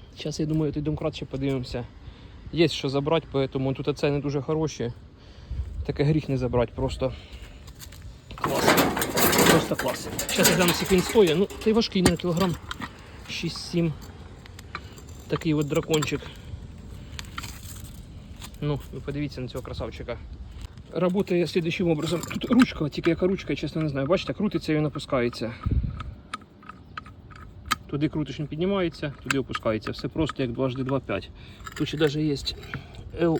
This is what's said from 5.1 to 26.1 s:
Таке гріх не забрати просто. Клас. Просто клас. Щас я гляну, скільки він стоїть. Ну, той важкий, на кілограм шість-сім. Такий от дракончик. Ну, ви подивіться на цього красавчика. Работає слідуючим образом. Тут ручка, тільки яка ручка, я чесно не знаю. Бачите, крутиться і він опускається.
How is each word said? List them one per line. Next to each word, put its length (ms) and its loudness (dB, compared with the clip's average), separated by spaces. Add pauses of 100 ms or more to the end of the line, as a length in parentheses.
Таке 180 2
гріх 260 4
не 80 2
забрати 380 2
просто. 380 0 (1200)
Клас. 400 4 (760)
Просто 260 6
клас. 320 -2 (240)
Щас 180 6
я 60 6
гляну, 180 6
скільки 220 2
він 60 8
стоїть. 360 8
Ну, 100 4 (160)
той 100 6
важкий, 280 4
на 140 8
кілограм 400 0 (720)
шість-сім. 640 0 (1300)
Такий 260 0
от 140 2
дракончик. 540 0 (2500)
Ну, 180 0 (140)
ви 60 -8
подивіться 420 -6
на 60 -6
цього 160 -10
красавчика. 540 -8 (760)
Работає 540 2
слідуючим 420 2
образом. 320 2
Тут 240 -6
ручка, 440 4
тільки 200 0
яка 180 4
ручка, 260 0
я 20 -2
чесно 260 -2
не 80 2
знаю. 180 -2
Бачите, 260 2
крутиться 400 0
і 20 4
він 100 4
опускається. 680 0 (2250)